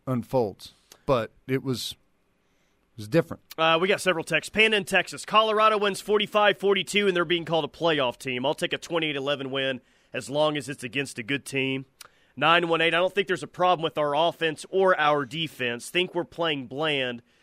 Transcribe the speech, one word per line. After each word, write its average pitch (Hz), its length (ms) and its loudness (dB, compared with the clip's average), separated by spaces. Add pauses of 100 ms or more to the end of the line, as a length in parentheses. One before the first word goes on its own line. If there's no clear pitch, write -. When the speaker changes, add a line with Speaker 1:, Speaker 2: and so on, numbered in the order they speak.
Speaker 1:
unfolds. 120 640 -2 (320)
But 117 260 0 (160)
it 131 160 -2
was, 131 280 -4
it - 1080 -20
was 104 60 -12
different. 135 360 -2 (140)
Speaker 2:
Uh, 160 220 4
we 185 80 0
got 190 140 2
several 165 240 0
texts. 156 240 -2
Panda 220 280 2
in 196 80 -2
Texas. 175 380 -2
"Colorado 214 540 4
wins 202 240 -2
forty-five 208 560 2
forty-two, 196 500 2
and 185 80 2
they're 175 80 2
being 170 220 -2
called 160 180 0
a 143 60 -4
playoff 147 480 0
team. 127 280 -6
I'll 151 100 0
take 170 180 -4
a 139 40 -4
twenty-eight 160 380 -4
eleven 139 360 -4
win 135 280 -2 (320)
as 123 180 -10
long 151 280 2
as 123 100 -8
it's 135 160 -10
against 127 360 -6
a 120 40 -8
good 139 220 -4
team." 135 400 -4 (520)
Nine 170 300 4
one 165 140 2
eight, 165 120 2
"I 165 40 2
don't 185 160 0
think 202 140 -2
there's - 160 -4
a 127 40 -12
problem 175 360 2
with 156 140 -2
our 147 180 0
offense 160 540 0
or 185 300 4
our 147 260 2
defense. 123 640 -6
Think 180 260 -2
we're 175 100 -2
playing 151 420 -4
bland 131 540 -2 (220)